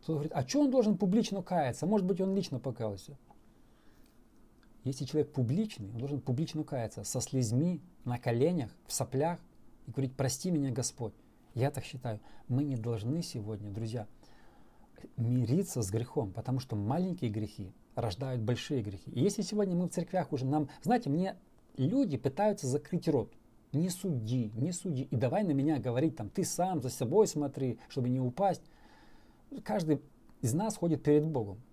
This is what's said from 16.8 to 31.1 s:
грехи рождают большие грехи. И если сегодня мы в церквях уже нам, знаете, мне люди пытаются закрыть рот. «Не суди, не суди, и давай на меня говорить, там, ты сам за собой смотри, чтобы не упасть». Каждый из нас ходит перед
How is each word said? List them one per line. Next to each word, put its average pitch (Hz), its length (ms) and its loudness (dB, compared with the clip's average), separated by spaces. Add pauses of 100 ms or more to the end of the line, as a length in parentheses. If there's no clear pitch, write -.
грехи 104 420 -6 (220)
рождают 123 480 -4
большие 120 400 0
грехи. 98 300 -8
И - 80 0
если 202 220 2
сегодня 196 340 0
мы 180 100 2
в 175 40 -4
церквях 175 420 -2
уже 131 140 0
нам, 147 220 2 (140)
знаете, 233 280 2
мне 185 260 0 (400)
люди 175 400 2
пытаются 202 500 2
закрыть 147 420 0
рот. 127 240 4 (400)
«Не 165 160 4
суди, 123 680 0
не 139 180 0
суди, 160 300 -2
и - 140 -4
давай 147 280 2
на 165 80 2
меня 143 260 4
говорить, 127 380 0
там, 104 120 -6
ты - 160 -2
сам 175 380 0
за 127 80 -2
собой 165 360 4
смотри, 135 520 -2 (100)
чтобы 123 200 -2
не 127 120 2
упасть». 160 420 0 (1000)
Каждый 160 380 0 (420)
из 123 120 2
нас 208 220 0
ходит 165 260 0
перед 147 240 6